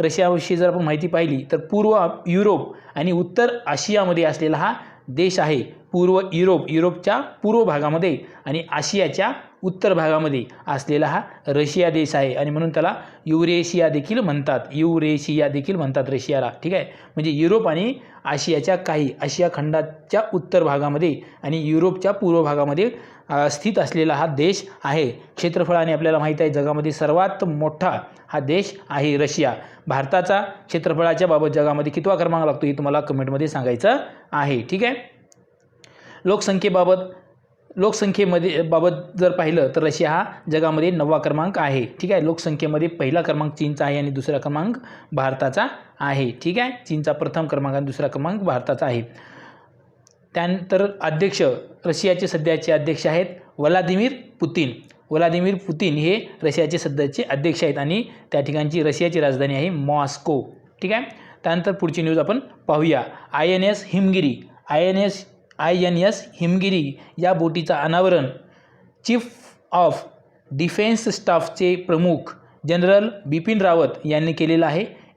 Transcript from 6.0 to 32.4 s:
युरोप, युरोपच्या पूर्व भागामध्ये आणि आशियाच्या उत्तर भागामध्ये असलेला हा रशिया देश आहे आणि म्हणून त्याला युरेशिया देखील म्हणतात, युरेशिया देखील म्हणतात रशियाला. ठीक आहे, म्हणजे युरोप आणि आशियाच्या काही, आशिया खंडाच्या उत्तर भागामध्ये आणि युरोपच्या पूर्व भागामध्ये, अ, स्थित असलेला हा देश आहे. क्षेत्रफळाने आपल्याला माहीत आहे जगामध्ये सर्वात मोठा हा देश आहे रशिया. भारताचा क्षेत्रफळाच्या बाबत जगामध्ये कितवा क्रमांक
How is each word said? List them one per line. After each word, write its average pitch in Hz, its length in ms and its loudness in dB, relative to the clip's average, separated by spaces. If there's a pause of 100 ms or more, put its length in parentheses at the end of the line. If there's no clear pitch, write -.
युरोप, 165 380 2
युरोपच्या 175 500 0
पूर्व 220 440 0
भागामध्ये 151 540 0 (260)
आणि 156 280 -4
आशियाच्या 190 600 0 (320)
उत्तर 185 300 0
भागामध्ये 156 500 0 (220)
असलेला 147 400 0
हा 160 140 0 (260)
रशिया 147 440 2
देश 156 240 0
आहे 139 200 2
आणि 143 160 -2
म्हणून 156 200 -2
त्याला 160 240 0 (320)
युरेशिया 165 640 2
देखील 151 300 -2
म्हणतात, 147 420 0 (120)
युरेशिया 151 760 0
देखील 139 280 -4
म्हणतात 135 320 0
रशियाला. 131 420 -2 (120)
ठीक 175 120 -4
आहे, 170 100 -2
म्हणजे - 460 -6
युरोप 170 380 2
आणि 190 260 -2 (300)
आशियाच्या 147 520 0
काही, 156 320 -2 (140)
आशिया 170 320 0
खंडाच्या 151 680 -2 (120)
उत्तर 175 280 2
भागामध्ये 143 580 0 (220)
आणि 156 260 -4
युरोपच्या 180 440 2
पूर्व 170 300 2
भागामध्ये, 147 480 0 (380)
अ, 143 220 2
स्थित 208 280 -2
असलेला 156 360 2
हा 147 120 0
देश 160 420 0 (160)
आहे. 143 260 0
क्षेत्रफळाने 170 840 0
आपल्याला 160 260 2
माहीत 151 220 0
आहे 156 100 2
जगामध्ये 147 420 0
सर्वात 175 520 0
मोठा 151 540 -2 (300)
हा 151 120 -4
देश 165 380 -2 (100)
आहे 143 280 0
रशिया. 143 380 0 (320)
भारताचा 180 540 0
क्षेत्रफळाच्या 170 880 0
बाबत 156 260 4
जगामध्ये 147 380 0
कितवा 185 220 0
क्रमांक 165 320 0